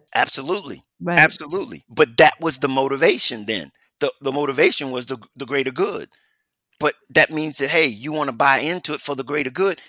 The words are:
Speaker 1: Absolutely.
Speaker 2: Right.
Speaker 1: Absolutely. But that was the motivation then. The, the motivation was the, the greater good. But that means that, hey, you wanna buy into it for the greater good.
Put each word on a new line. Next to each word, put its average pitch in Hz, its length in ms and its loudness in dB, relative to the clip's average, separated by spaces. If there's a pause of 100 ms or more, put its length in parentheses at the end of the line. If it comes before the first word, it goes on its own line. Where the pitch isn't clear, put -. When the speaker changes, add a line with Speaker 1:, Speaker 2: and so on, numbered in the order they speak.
(160)
Speaker 1:
Absolutely. - 680 -4 (180)
Speaker 2:
Right. 175 180 2
Speaker 1:
Absolutely. 156 680 0
But 117 280 2
that - 220 6
was 165 200 -2
the 147 100 0
motivation 135 760 0
then. 92 260 -4 (280)
The, 139 120 -2 (100)
the 135 100 -2
motivation 143 600 0
was 127 160 -6
the, 127 100 -6 (180)
the 131 100 -10
greater 135 260 -2
good. 165 360 -4 (720)
But 147 140 0 (160)
that 143 200 4
means 156 280 -4
that, 135 120 -2
hey, 160 180 4
you 120 260 -6
wanna 147 180 -2
buy 135 280 4
into 156 340 -4
it 143 80 -6
for 143 120 -4
the 131 100 -6
greater 139 260 -4
good. 175 400 -2